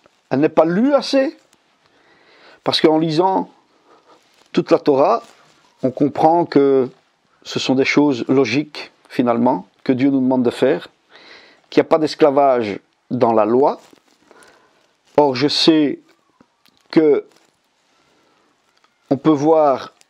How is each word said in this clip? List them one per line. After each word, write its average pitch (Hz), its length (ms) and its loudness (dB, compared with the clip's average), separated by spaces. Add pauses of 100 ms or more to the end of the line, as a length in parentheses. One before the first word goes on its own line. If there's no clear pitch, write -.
(300)
elle 131 100 -2
n'est 156 80 2
pas 160 160 2
lue 220 300 0
assez, 269 420 -2 (1300)
parce - 160 -4
qu'en 156 180 4
lisant 180 520 -2 (1040)
toute - 180 -4
la 165 80 4
Torah, 147 440 0 (600)
on 131 80 -2
comprend 160 540 0
que 135 440 2 (540)
ce - 160 -12
sont 135 160 -4
des 135 100 0
choses 143 440 0
logiques, 135 640 -4 (160)
finalement, 123 580 -2 (160)
que 139 100 -2
Dieu 135 180 0
nous 135 100 0
demande 127 220 0
de 117 80 0
faire, - 380 -2 (800)
qu'il - 120 2
n'y 139 60 -2
a - 20 -20
pas 160 100 2
d'esclavage 135 800 0 (320)
dans 117 220 0
la 110 120 2
loi. 123 360 0 (1400)
Or, 143 180 2
je 135 140 -2
sais 156 520 0 (920)
que 147 340 2 (1800)
on 135 80 -20
peut 156 140 -2
voir 147 600 -2 (180)